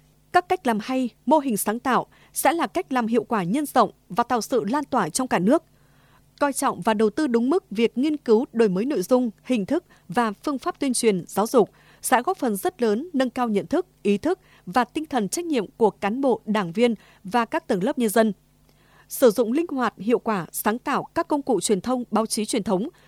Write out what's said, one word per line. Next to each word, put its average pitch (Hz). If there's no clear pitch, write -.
các 359
cách 359
làm 220
hay, 262
mô 302
hình 262
sáng 220
tạo 233
sẽ 294
là 330
cách 339
làm 240
hiệu 233
quả, 208
nhân 254
rộng 233
và 226
tạo 240
sự 226
lan 269
tỏa 247
trong 262
cả 214
nước. 240
Coi 285
trọng 233
và 226
đầu 214
tư 311
đúng 240
mức 359
việc 214
nghiên 294
cứu, 233
đổi 226
mới 185
nội 277
dung, 254
hình 220
thức 311
và 220
phương 277
pháp 359
tuyên 269
truyền, 196
giáo 208
dục 233
sẽ 247
góp 370
phần 226
rất 302
lớn 233
nâng 262
cao 247
nhận 185
thức, 349
ý 208
thức 339
và 233
tinh 311
thần 220
trách 349
nhiệm 269
của 214
cán 214
bộ, 262
đảng 202
viên 226
và 226
các -
tầng 190
lớp 277
nhân 233
dân. 220
Sử 240
dụng 226
linh 330
hoạt, 254
hiệu 220
quả, 196
sáng -
tạo 233
các -
công 294
cụ 220
truyền 190
thông, 247
báo 220
chí 214
truyền 220
thống 214